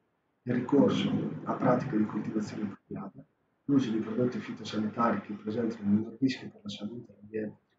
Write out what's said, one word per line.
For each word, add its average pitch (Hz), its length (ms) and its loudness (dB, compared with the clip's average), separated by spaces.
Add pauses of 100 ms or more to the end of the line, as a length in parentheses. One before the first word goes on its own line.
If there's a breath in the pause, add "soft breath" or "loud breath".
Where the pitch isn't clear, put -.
(440)
il 123 100 -2
ricorso - 560 4 (340)
a 117 100 -4
pratiche 123 440 2
di 107 80 4
coltivazione 110 580 -4
appropriate, - 640 -10 (440)
l'uso 123 220 4
di 110 80 0
prodotti 110 400 0
fitosanitari 107 840 -2
che 104 120 -10
presentano 107 560 -2
un 101 60 6
minor 110 240 -2
rischio 131 300 0
per - 140 -18
la 101 60 -10
salute 120 420 -10
e - 40 -20
l'ambiente, 104 440 -8 (200)